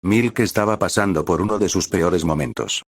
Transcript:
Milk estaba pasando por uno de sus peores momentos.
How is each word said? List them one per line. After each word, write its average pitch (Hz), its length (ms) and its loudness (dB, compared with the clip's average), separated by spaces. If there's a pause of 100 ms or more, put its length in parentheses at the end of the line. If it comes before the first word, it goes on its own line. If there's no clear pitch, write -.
Milk 113 360 2
estaba 107 400 2
pasando 95 440 0
por 82 160 0
uno 104 200 -2
de 101 80 2
sus 87 200 -2
peores 87 360 0
momentos. 73 580 -4 (120)